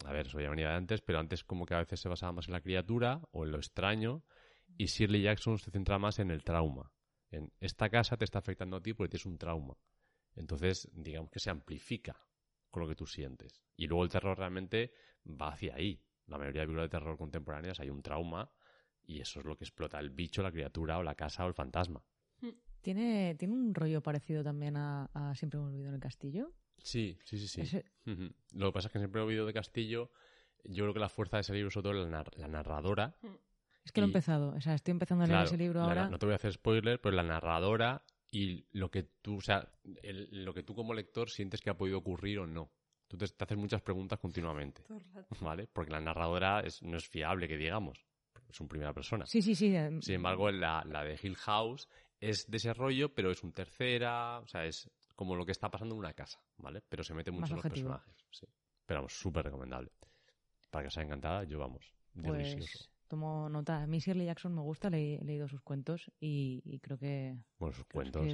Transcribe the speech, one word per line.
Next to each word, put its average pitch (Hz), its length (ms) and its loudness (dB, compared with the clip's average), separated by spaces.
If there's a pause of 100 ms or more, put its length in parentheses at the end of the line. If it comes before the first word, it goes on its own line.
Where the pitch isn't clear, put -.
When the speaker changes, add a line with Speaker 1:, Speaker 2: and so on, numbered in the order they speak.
Speaker 1:
a 69 80 -6
ver, 76 140 2
eso 78 140 -4
ya 73 100 2
venía 78 180 4
de 80 80 4
antes, 87 240 2
pero 82 180 2
antes 82 240 0
como 87 240 -2
que 90 80 0
a 85 40 6
veces 85 220 0
se - 80 -4
basaba 87 240 -2
más 85 140 -4
en 90 60 -4
la 87 80 0
criatura 113 600 2 (120)
o 80 120 -2
en 78 80 0
lo 76 60 0
extraño, 110 640 0 (540)
y 101 100 2
Shirley 104 360 6
Jackson 104 360 4
se - 120 -10
centra 98 280 4
más 101 220 2
en 95 100 2
el 78 140 0
trauma. 80 480 2 (380)
En 78 200 -6 (100)
esta 98 280 2
casa 117 280 4
te 110 80 2
está 101 140 0
afectando 92 380 -4
a 87 60 -6
ti 107 120 -2
porque 95 160 0
tienes - 160 -4
un 87 120 -6
trauma. 80 380 -4 (600)
Entonces, 85 560 0
digamos 80 380 -8
que - 100 -6
se 104 100 -2
amplifica - 640 -6 (540)
con 85 120 -4
lo 80 60 -2
que 80 60 -4
tú 78 120 -8
sientes. - 560 -10 (140)
Y 82 100 -4
luego 87 180 4
el 85 60 2
terror 95 280 0
realmente 95 540 -2 (340)
va 73 220 -6
hacia 73 260 -4
ahí. 87 260 -2 (260)
La 73 120 -8
mayoría 71 240 -2
de 78 40 -2
películas 80 240 -2
de 85 80 -2
terror 78 180 -6
contemporáneas 78 640 -6
hay 69 100 -6
un 69 120 -8
trauma 85 480 -4 (520)
y 78 180 -10
eso 67 200 -8
es 69 60 -8
lo 78 100 -6
que - 80 -12
explota 73 340 -6
el 73 120 -4
bicho, 80 320 -2
la 92 100 0
criatura 80 460 -2
o 90 40 0
la 76 120 -2
casa 76 300 -4
o 90 40 2
el 90 60 -2
fantasma. 80 480 -2 (380)
Speaker 2:
Hmm. 240 100 -8 (300)
Speaker 3:
Tiene, 196 560 2
tiene 190 180 0
un 240 200 4
rollo 156 280 2
parecido 151 420 0
también 147 320 -2
a, 143 380 -2
a 143 200 -2
Siempre 147 240 -2
hemos 143 140 -2
vivido 139 160 -4
en 139 80 -4
el 135 40 -4
castillo. 139 520 -4 (240)
Speaker 1:
Sí, 107 480 -2
sí, 107 140 -6
sí, 104 100 -4
sí. - 140 -6
Speaker 3:
Ese 147 220 -2 (220)
Speaker 1:
Ujú. 92 240 -4 (220)
Lo 98 160 2
que 92 40 0
pasa 95 160 -2
es - 40 -18
que 107 60 0
en 101 40 2
Siempre 101 180 0
hemos 110 100 0
vivido 110 160 2
de 107 60 -2
castillo, 113 580 -2 (540)
yo 98 200 0
creo 104 100 4
que 107 60 2
la 101 80 4
fuerza 107 300 0
de - 20 4
ese 98 140 0
libro, 101 160 0
sobre 98 200 0
todo - 40 2
la 92 140 2 (140)
nar-, - 160 -12
la 76 100 -6
narradora. 80 720 0
Speaker 2:
Hmm. 202 120 -10 (500)
Speaker 3:
Es - 80 -16
que 214 100 6
lo 202 40 10
he - 20 8
Speaker 1:
Y - 20 4
Speaker 3:
empezado, 151 440 4
o 147 60 -2
sea, 156 140 2
estoy 165 180 2
empezando 175 320 4
a - 20 8
leer 165 120 8
Speaker 1:
Claro, 95 100 6
Speaker 3:
ese 170 80 2
libro 170 240 2
Speaker 1:
la 170 60 4
Speaker 3:
ahora. 175 180 4
Speaker 1:
na-, 190 60 0
no - 80 -2
te 104 80 2
voy 104 80 6
a - 20 6
hacer 101 160 2
spoiler, 113 480 4
pero 98 160 4
la 87 60 6
narradora 85 840 4 (260)
y 95 420 0
lo 95 180 0
que 92 140 0 (180)
tú, 104 160 -4
o - 20 -8
sea, 98 260 4 (360)
el, 98 420 -8
lo 92 80 -4
que 87 100 -6
tú 104 120 -10
como 113 180 -4
lector 110 380 -4
sientes 101 320 -4
que 107 80 0
ha 90 80 0
podido 95 180 2
ocurrir 95 440 -2
o 90 60 -4
no. 80 240 -6 (360)
Tú - 100 -10
te, 95 100 -2
te - 180 -6
haces 107 120 0
muchas 104 240 0
preguntas 95 380 -2
continuamente, 78 640 -4
Speaker 2:
Todo 214 160 -14
el - 60 -18 (100)
rato. - 260 -12
Speaker 1:
¿vale? 85 260 -4
Porque 78 240 -4
la 78 100 -2
narradora 85 600 2
es, 82 220 -6
no 85 160 -2
es - 100 -8
fiable, 85 400 0
que 78 80 -2
digamos. 80 480 -2 (460)
Es - 100 -12
un - 80 -8
primera 76 240 -4
persona. 87 320 -4
Speaker 3:
Sí, 226 160 4
sí, 208 140 6
sí, 196 200 6
em. 156 280 2
Speaker 1:
Sin 95 140 0
embargo, 92 340 4
la, 80 360 2
la 76 180 -4
de 76 180 -4
Hill 95 140 -4
House 113 520 0 (320)
es 104 300 0
de 110 80 0
ese 113 160 0
rollo, 135 400 2
pero 95 160 4
es 90 120 0
un 85 120 -6
tercera, 120 880 0
o 113 60 -16
sea, 82 200 -2
es - 240 -6 (260)
como 92 180 -2
lo 90 120 0
que 95 60 2
está 104 180 -4
pasando 110 240 -6
en 107 60 -6
una 82 120 -6
casa, - 300 -14 (160)
¿vale? 69 280 -12
Pero 80 160 -6
se 78 120 -8
mete 80 160 -6
mucho 87 120 -2
Speaker 3:
Más 82 80 -2
Speaker 1:
en - 60 -2
los 87 80 -4
Speaker 3:
objetivo. 143 260 -2
Speaker 1:
personajes, - 400 -10
sí. - 160 -18 (380)
Pero 76 160 -2
vamos, 67 180 -8
súper 80 280 -2
recomendable. 64 440 -8 (800)
Para 76 140 -2
que 69 40 -6
os 69 100 -6
haya 78 80 -2
encantado, 78 380 -2
yo 76 140 -4
vamos, 64 360 -8 (200)
Speaker 3:
Pues 80 180 -2
Speaker 1:
delicioso. 143 580 -4 (180)
Speaker 3:
Tomo 156 400 -4
nota. 151 340 -2
A 151 40 -2
mí 160 120 2
Shirley 180 280 0
Jackson 170 280 -2
me 160 60 0
gusta, 156 300 -2
le-, 151 260 2
he - 80 -6
leído 147 240 -2
sus 139 140 -8
cuentos 143 580 -4
y, 139 440 0
y 139 140 -8
creo 139 200 -8
que, 135 380 -2 (220)
Speaker 1:
Bueno, 78 160 -2
sus 64 120 -12
Speaker 3:
creo 73 160 -4
Speaker 1:
cuentos, 67 200 -2
Speaker 3:
que 76 120 2